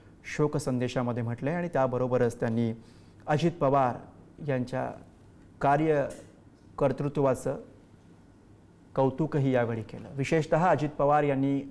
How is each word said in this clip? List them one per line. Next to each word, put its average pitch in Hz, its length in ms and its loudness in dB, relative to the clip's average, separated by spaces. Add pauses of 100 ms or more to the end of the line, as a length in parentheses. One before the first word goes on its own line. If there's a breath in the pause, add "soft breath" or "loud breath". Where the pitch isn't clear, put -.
(280 loud breath)
शोक 147 300 0
संदेशामध्ये 123 680 -2
म्हटलंय 120 320 -4
आणि 175 120 -4
त्याबरोबरच 123 720 0
त्यांनी 117 320 0 (560 loud breath)
अजित 151 240 2
पवार 135 440 2 (520)
यांच्या 127 420 -4 (720)
कार्यकर्तृत्वाचं 139 2000 0 (1400)
कौतुकही 135 580 2
यावेळी 117 280 0
केलं. - 340 -14
विशेषतः 156 500 2
अजित 151 240 2
पवार 147 340 2
यांनी 139 360 0 (120)